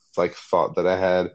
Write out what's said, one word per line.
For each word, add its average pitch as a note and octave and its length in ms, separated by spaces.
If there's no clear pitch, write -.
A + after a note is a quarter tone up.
like, F2 180
thought E2 420
that F2+ 120
I F#2 100
had. F2+ 360